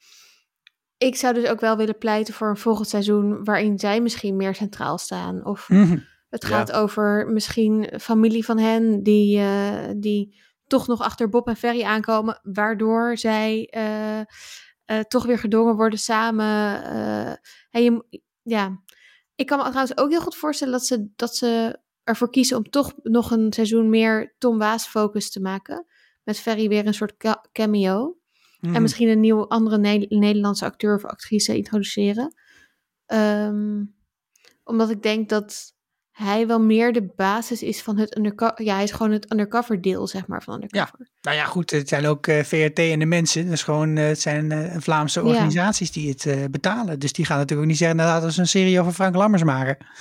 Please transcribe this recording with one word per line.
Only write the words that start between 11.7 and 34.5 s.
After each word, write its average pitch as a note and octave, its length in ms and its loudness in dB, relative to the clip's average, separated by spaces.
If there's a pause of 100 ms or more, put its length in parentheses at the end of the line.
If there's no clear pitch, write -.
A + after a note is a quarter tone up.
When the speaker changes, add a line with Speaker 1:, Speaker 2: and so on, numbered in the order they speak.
Speaker 1:
aankomen, G#3+ 600 -2
waardoor A3 720 0
zij, A3 540 -2
eh, G#3+ 480 -6
eh, - 880 -10
toch A#3 180 0
weer A#3 140 2
gedwongen A3+ 360 2
worden A3 240 0
samen, G#3+ 840 0
eh, G#3+ 460 -4 (400)
en A#3 140 2
je A#3+ 80 6
mo-, A#3 120 0 (400)
ja. G3+ 380 -4 (540)
Ik C#4 100 -2
kan C#4+ 120 0
me C#4 120 0
trouwens C4 280 -2
ook C#4+ 120 2
heel E4 120 2
goed E4 140 -6
voorstellen C#4+ 380 -4
dat B3 120 -2
ze, G#3+ 300 -2
dat A#3+ 200 -6
ze A3+ 440 -2 (240)
ervoor A#3 260 -2
kiezen B3+ 280 2
om G#3+ 120 -6
toch C#4+ 240 0 (100)
nog A3+ 280 2
een A3 220 2
seizoen A3+ 360 2
meer A3 480 2
Tom A#3 200 2
Waas A3 300 -2
focus G#3 440 -2
te - 100 -10
maken. G3 440 -8 (380)
Met G#3+ 160 -6
Ferry A3 280 -2
weer G#3 200 0
een G#3+ 60 0
soort G#3 240 -4
ca-, - 340 -2
cameo. G#3+ 640 0 (420)
Speaker 2:
Mhm. E3+ 160 -2
Speaker 1:
En A3+ 60 4
misschien A3+ 280 2
een A3 100 6
nieuwe, A3 280 4
andere A3 300 2
Ne-, G#3 320 2
Nederlandse G#3 560 2
acteur G#3 300 0
of G#3 100 -6
actrice - 520 -2
introduceren. G#3 760 -2 (720)
Ehm, G#3 800 0 (800)